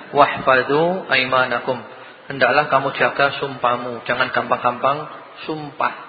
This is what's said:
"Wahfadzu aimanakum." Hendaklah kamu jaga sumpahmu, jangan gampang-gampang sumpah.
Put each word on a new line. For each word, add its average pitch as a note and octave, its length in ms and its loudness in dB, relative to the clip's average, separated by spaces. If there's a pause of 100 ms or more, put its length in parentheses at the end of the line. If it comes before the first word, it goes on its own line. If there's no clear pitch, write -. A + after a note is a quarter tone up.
"Wahfadzu C#3+ 1040 2
aimanakum." B2+ 640 0 (560)
Hendaklah C3+ 400 2
kamu C3+ 240 0
jaga C3+ 400 2
sumpahmu, B2 720 -4
jangan B2 240 0
gampang-gampang B2 640 0 (480)
sumpah. D3 480 -6 (140)